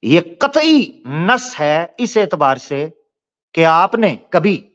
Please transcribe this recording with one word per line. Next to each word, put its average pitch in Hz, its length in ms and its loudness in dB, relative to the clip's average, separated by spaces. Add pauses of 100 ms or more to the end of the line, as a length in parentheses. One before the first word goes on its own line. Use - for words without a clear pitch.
ये 160 380 0
कतई 294 640 0
नस 175 520 -2
है 151 420 -2
इस 240 160 -4
एतबार 147 420 0
से 147 340 -8 (640)
कि 165 80 2
आपने 170 560 2 (140)
कभी 180 240 2 (180)